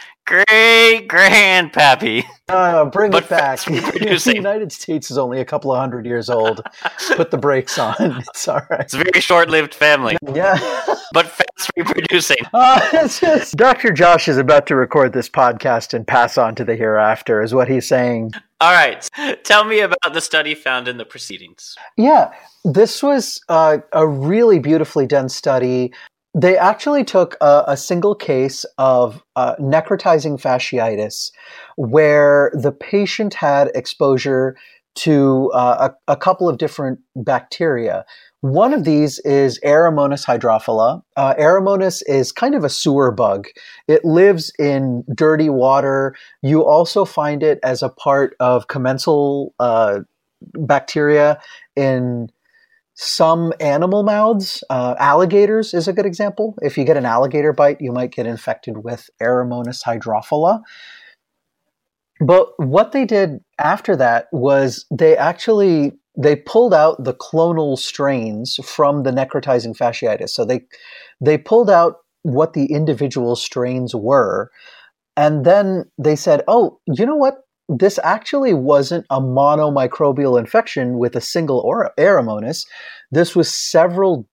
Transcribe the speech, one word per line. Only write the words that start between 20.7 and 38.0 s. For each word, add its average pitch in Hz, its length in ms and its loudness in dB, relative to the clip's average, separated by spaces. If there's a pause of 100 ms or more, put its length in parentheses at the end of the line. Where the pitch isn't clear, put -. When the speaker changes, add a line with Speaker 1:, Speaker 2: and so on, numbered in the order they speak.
Speaker 1:
in 123 80 -10
the 117 80 -12
proceedings. - 720 -20 (220)
Speaker 2:
Yeah. 262 360 4 (320)
This 196 360 2
was, 277 460 -2
uh, 160 300 4 (160)
a 156 120 2
really 170 540 2
beautifully 147 480 0
done 131 220 0
study. 127 640 -2 (420)
They 180 220 4
actually 262 480 0
took 175 340 0
a, 147 280 6
a 139 100 -2
single 185 360 -2
case 135 520 -4 (120)
of, 127 460 2 (140)
uh, 123 180 -2
necrotizing 156 840 0
fasciitis 113 920 -4 (460)
where 143 760 4
the - 200 -2
patient 202 600 -4
had 143 400 0
exposure 131 840 -2 (380)
to, 139 580 2
uh, 123 360 0 (180)
a, 151 40 -2
a 139 60 0
couple 185 320 0
of 139 80 -4
different 143 420 -6 (160)
bacteria. 120 880 -4 (380)